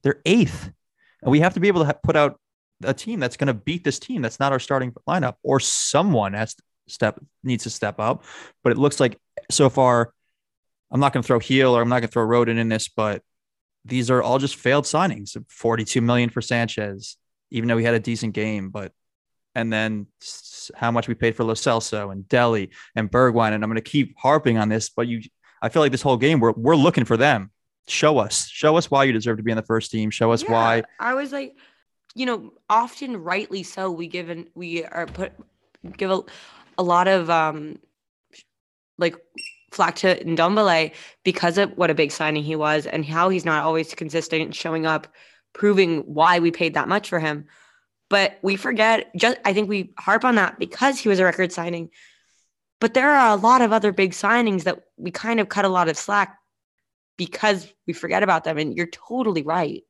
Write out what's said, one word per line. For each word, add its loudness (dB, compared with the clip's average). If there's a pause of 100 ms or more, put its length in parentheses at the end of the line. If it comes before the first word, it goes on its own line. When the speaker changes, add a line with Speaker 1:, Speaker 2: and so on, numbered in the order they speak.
Speaker 1:
They're 0
eighth. 2 (500)
And 0
we 4
have 4
to -4
be 2
able 2
to 2
ha-, -2
put 2
out 2 (440)
a -2
team -8
that's -4
gonna 0
beat -6
this -2
team -8
that's -6
not 0
our 0
starting -4 (140)
lineup, -2
or 2
someone 0
has -6
to -20 (240)
step, -2 (240)
needs -4
to -8
step -6
up. -2 (400)
But 4
it 0
looks 0
like 0 (320)
so 4
far, 2 (760)
I'm -2
not 4
gonna -2
throw 2
Heel 4
or 4
I'm 0
not 2
gonna -4
throw 0
Rodon 2
in -2
this, -2
but -4 (600)
these -2
are 4
all 2
just -2
failed 0
signings. -2 (140)
Forty-two -2
million 2
for -6
Sanchez, -6 (320)
even -4
though 2
he 0
had 2
a 2
decent -6
game, -4
but, -12 (640)
and -4
then -4 (160)
s-, -20
how -2
much -2
we -4
paid 0
for -2
Lo 0
Celso -2
and -14
Dele 2 (260)
and -2
Bergwijn. 4
And -2
I'm -4
gonna -2
keep -2
harping 2
on 0
this, -2
but -4
you, -6 (420)
I -2
feel 2
like 4
this -4
whole 2
game, 2
we're, 4
we're 2
looking 4
for 2
them. 2 (380)
Show 2
us, -4
show 2
us -2
why 4
you 2
deserve -2
to -10
be -2
in -2
the -4
first -2
team. -4
Show 2
us 2
Speaker 2:
Yeah, -2
Speaker 1:
why. 2 (160)
Speaker 2:
I -2
was -6
like, -10 (600)
you -6
know, -6 (160)
often -2
rightly -6
so, -6
we -8
give -10
an, -12
we -8
are -8
put, -10 (680)
give -2
a, 0 (560)
a 0
lot 4
of, 2
um, 0 (1200)
like, 0 (600)
flack 2
to 0
Ndombele 2 (320)
because 0
of 2
what 2
a 0
big 0
signing -4
he -4
was 0
and -6
how 0
he's -2
not 0
always -2
consistent -4
in -6
showing -4
up, -2 (460)
proving 2
why 2
we 2
paid -2
that -2
much -2
for -4
him. -6 (640)
But 2
we -2
forget, 0
just, 2
I 2
think 0
we -4
harp 0
on 4
that 0
because -2
he -2
was 2
a 4
record 0
signing. -8 (880)
But 0
there 4
are 6
a 4
lot 6
of 4
other 2
big 0
signings 0
that -4 (180)
we -10
kind -4
of -2
cut 0
a 2
lot 2
of -4
slack -2 (800)
because -2 (140)
we -6
forget -2
about 2
them. -4
And -4
you're -4
totally -4
right. -4